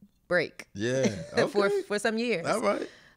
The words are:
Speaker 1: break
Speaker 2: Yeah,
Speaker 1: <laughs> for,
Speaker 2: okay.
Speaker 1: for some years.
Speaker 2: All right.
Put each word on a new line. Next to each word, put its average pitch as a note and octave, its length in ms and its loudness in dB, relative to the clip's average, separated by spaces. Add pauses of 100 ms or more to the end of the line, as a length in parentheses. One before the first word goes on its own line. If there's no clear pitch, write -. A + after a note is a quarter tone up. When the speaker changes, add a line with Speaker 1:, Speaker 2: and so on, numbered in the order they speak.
(280)
Speaker 1:
break - 460 -2
Speaker 2:
Yeah, B2 340 0
Speaker 1:
<laughs> A3+ 400 0
for, G3+ 200 2
Speaker 2:
okay. G3 200 0
Speaker 1:
for G#3 100 -2
some A3 220 0
years. A3+ 260 0
Speaker 2:
All F3 160 0
right. G#3+ 260 0 (300)